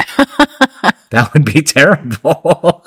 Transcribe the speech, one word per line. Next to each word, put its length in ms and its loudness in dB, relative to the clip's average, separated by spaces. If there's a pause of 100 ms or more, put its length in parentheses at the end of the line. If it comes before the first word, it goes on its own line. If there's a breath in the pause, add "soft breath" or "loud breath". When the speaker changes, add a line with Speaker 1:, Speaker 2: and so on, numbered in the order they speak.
Speaker 1:
<laughs> 1040 -2
Speaker 2:
That 240 -2
would 100 4
be 160 0
terrible. 1300 -2